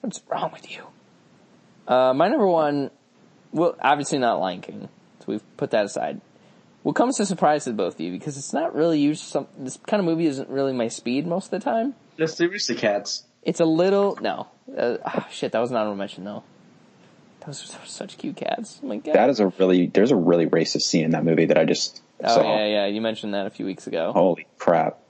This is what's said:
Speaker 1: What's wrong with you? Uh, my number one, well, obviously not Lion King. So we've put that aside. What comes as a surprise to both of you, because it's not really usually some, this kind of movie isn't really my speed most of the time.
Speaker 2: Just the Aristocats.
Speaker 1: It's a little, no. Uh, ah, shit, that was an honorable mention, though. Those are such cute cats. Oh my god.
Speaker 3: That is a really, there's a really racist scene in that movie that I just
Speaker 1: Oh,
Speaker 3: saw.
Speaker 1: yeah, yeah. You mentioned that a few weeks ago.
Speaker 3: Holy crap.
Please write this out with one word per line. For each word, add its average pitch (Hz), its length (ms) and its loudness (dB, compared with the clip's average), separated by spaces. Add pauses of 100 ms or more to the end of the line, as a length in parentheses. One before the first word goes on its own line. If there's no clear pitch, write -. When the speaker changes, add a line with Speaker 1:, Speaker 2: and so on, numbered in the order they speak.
Speaker 1:
What's - 300 -8
wrong - 220 -4
with - 180 -20
you? - 120 -16 (1040)
Uh, 127 280 4
my 165 140 0
number 247 180 2
one, 147 440 0 (640)
well, 165 300 0
obviously 143 360 2
not 113 220 2
Lion 90 220 -4
King. 104 260 -14 (320)
So - 80 -16
we've - 300 -8
put 139 140 -2
that 107 120 4
aside. 76 360 -6 (640)
What 147 120 0
comes 240 260 2
as 202 60 2
a - 20 -6
surprise 156 360 2
to 127 80 -4
both 98 220 -2
of - 60 -14
you, 87 120 -4
because 135 260 -8
it's - 160 -12
not 294 200 -2
really 160 240 2
usually 147 280 0
some, 139 200 -4 (120)
this 127 280 -10
kind 208 140 2
of 180 60 2
movie 165 200 0
isn't 139 220 -2
really 135 240 0
my 120 160 0
speed 131 380 -4
most 175 200 -4
of - 40 -12
the 185 100 -4
time. 233 340 -2 (220)
Speaker 2:
Just 156 220 -2
the 170 100 2
Aristocats. 113 760 -2 (180)
Speaker 1:
It's - 180 -2
a 165 60 4
little, 190 560 2
no. 98 240 -4 (280)
Uh, 120 300 0
ah, - 260 -4
shit, - 220 -6
that 110 80 2
was 120 100 0
an 127 60 -2
honorable 107 200 0
mention, 98 280 -8
though. 107 200 -10 (1000)
Those - 300 -14
are - 120 -18
such - 300 -12
cute - 200 -8
cats. - 460 -6
Oh 285 40 -10
my - 100 -6
god. 302 180 -6
Speaker 3:
That 233 140 6
is 269 120 0
a 98 80 4
really, 90 380 4
there's 107 260 4
a 117 40 4
really 85 300 4
racist 82 360 0
scene 82 220 2
in 80 60 0
that 80 140 0
movie 82 220 4
that 73 120 2
I 80 80 6
just - 340 -2 (220)
Speaker 1:
Oh, 117 140 4
Speaker 3:
saw. - 60 6
Speaker 1:
yeah, 107 240 2
yeah. 104 200 2
You 104 160 -2
mentioned 110 320 -4
that 98 120 -2
a 107 40 -6
few 107 160 -8
weeks 95 200 -8
ago. 85 280 -2
Speaker 3:
Holy 87 320 4 (100)
crap. 80 420 2 (120)